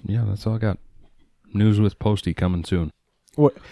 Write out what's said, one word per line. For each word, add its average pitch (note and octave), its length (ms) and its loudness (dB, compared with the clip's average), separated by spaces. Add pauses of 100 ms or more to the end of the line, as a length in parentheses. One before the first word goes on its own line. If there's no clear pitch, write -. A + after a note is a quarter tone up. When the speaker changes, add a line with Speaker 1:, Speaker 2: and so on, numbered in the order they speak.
Speaker 1:
yeah, A2+ 220 -2
that's G2+ 180 -6
all A2 100 -2
I A2 40 -6
got. A2 180 -2 (760)
News G#2 260 4
with G#2 180 0
Posty G2+ 360 -2
coming F2+ 320 -2
soon. E2+ 260 -2 (440)
Speaker 2:
What, D3 200 4 (160)